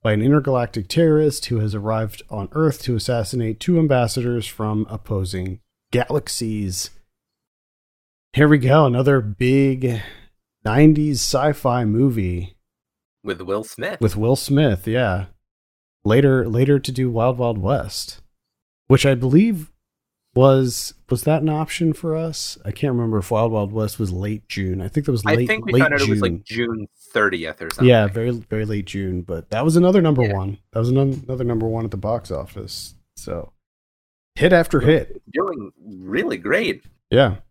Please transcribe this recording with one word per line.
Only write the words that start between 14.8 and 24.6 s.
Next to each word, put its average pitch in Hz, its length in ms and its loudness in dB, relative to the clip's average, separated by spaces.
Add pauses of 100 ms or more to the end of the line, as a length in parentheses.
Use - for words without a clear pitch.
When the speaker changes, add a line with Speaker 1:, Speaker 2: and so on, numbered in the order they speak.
Speaker 1:
yeah. 107 400 -2 (800)
Later, 131 440 4
later 135 300 2
to 135 140 -6
do 127 180 -2
Wild 120 280 0
Wild 117 200 -2
West, - 640 -4 (680)
which 135 180 4
I 135 80 4
believe 156 560 2 (640)
was, 131 600 4 (140)
was 123 140 -2
that 156 200 0
an 156 60 0
option 156 440 -2
for 160 240 -4
us? 160 480 -8
I 104 80 -8
can't 143 200 -2
remember 113 260 0
if 92 120 -6
Wild 113 220 0
Wild 104 200 -2
West 107 280 -4
was 98 120 -2
late 104 360 -6
June. 95 340 -4